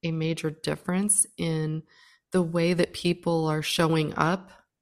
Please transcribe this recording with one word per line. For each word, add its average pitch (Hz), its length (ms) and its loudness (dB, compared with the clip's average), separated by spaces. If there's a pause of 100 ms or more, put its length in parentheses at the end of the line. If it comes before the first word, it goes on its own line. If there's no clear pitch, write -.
a 170 80 -2
major 160 400 -2
difference 180 760 -2 (100)
in 160 460 -2 (500)
the 185 100 4
way 170 300 2
that 170 220 0
people 170 520 0
are 156 140 0
showing 160 560 0
up 175 340 0 (320)